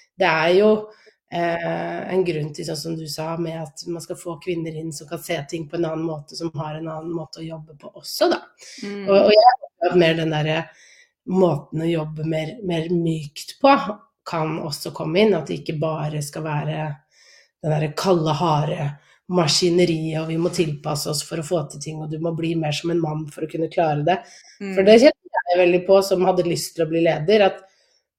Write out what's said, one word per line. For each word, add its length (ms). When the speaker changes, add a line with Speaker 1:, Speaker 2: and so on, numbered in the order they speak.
Speaker 1:
det 80
er 280
jo, 140
eh, 760
en 140
grunn 260
til, 160
sånn 120
som 200
du 80
sa, 320
med 240
at 240
man 160
skal 160
få 200
kvinner 360
inn 180
som 180
kan 120
se 240
ting 240
på 80
en 80
annen 200
måte, 280
som 200
har 260
en 100
annen 240
måte 280
å 40
jobbe 320
på 160
også, 360
da. 100
Speaker 2:
Mm. 260
Speaker 1:
Og, 100
og 140
jeg 240
tror 380
at 60
mer 200
den 160
der 160
måten 560
å 60
jobbe 380
mer, 340
mer 300
mykt 680
på 160
kan 360
også 380
komme 260
inn, 160
at 140
det 100
ikke 160
bare 460
skal 240
være 300
den 100
der 200
kalde, 400
harde 540
maskineriet, 920
og 80
vi 80
må 160
tilpasse 560
oss 160
for 160
å 40
få 200
til 160
ting, 200
og 120
du 80
må 120
bli 220
mer 180
som 200
en 80
mann 260
for 180
å 40
kunne 200
klare 360
det. 140
Speaker 2:
Mm. 180
Speaker 1:
For 120
det 120
kjenner 440
jeg 200
veldig 220
på, 200
som 220
hadde 200
lyst 300
til 100
å 60
bli 100
leder, 460
at 160